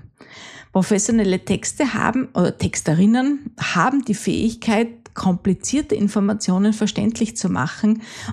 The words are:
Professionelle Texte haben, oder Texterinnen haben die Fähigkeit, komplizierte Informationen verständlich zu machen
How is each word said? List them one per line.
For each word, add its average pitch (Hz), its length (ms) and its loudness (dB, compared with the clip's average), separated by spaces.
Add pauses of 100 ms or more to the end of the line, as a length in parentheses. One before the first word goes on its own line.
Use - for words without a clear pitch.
(720)
Professionelle 196 720 2
Texte - 500 -2
haben, - 340 0
oder - 280 0
Texterinnen 226 1000 2
haben 247 460 0
die 208 100 -2
Fähigkeit, 226 1000 -2
komplizierte 190 800 0
Informationen 202 760 2
verständlich 214 640 -2
zu - 120 -2
machen 208 540 0 (300)